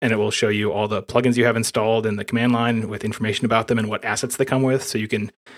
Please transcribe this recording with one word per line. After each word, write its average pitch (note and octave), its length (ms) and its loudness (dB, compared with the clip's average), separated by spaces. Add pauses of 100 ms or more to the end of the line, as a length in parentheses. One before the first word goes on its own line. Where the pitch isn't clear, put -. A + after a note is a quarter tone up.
and A#2 100 2
it A2 60 2
will G#2+ 140 2
show - 180 2
you G#2 220 0
all G#2 160 0
the G#2 140 -2
plugins B2 360 2
you A#2+ 80 4
have A#2 100 4
installed A2 500 0
in G#2+ 100 0
the G2+ 100 -6
command A#2+ 260 0
line A#2 380 0
with G#2 140 -8
information G#2+ 420 -2
about A2+ 220 2
them A#2 120 2
and G#2+ 100 -2
what G#2+ 160 -6
assets B2 320 -4
they C3+ 80 0
come C3 160 0
with. C3 220 2
So - 140 -6
you G#2+ 100 -2
can G#2+ 240 -4 (260)